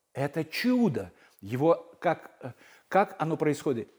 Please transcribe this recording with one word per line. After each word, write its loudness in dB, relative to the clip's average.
Это -2
чудо. 0
Его 2
как, -2
э, -14
как 2
оно -2
происходит? -2